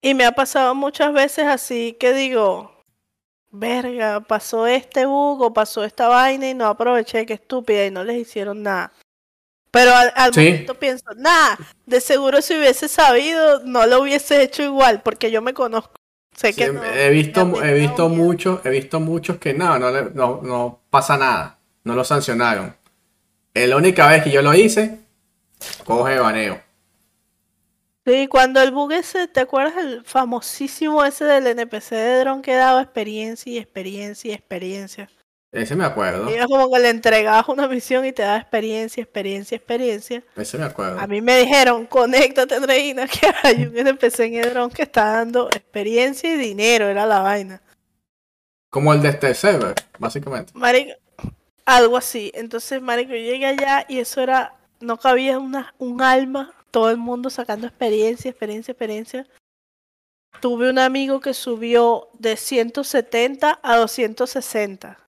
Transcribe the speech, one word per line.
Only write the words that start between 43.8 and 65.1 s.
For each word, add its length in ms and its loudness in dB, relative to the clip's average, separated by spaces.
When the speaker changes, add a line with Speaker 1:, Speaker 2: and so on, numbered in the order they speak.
Speaker 1:
P 160 2
C 160 0
en 100 -6
el 180 -2
dron 160 -2
que 140 -6
está 340 0
dando 320 -2
experiencia 840 -2
y 40 -2
dinero", 500 0
era 180 0
la 160 2
vaina. 400 -4
Speaker 2:
Como 240 2
el 80 4
de 80 4
este 260 0
server, 400 0
básicamente. 560 -10
Speaker 1:
Marico, 360 0
algo 300 6
así. 400 -6
Entonces, 460 -10
marico, 300 -4
yo 60 -8
llegué 280 -6
allá 420 0
y 120 -6
eso 200 -8
era, 360 -2
no 160 -6
cabía 420 2
una, 380 -10
un 240 -8
alma, 500 0
todo 180 2
el 80 0
mundo 320 -8
sacando 380 -10
experiencia, 640 -4
experiencia, 400 -12
experiencia. 560 -12
Tuve 300 -2
un 80 0
amigo 400 0
que 160 -6
subió 840 0
de 180 -4
ciento 480 -4
setenta 760 -2
a 160 2
doscientos 540 -2
sesenta 680 -8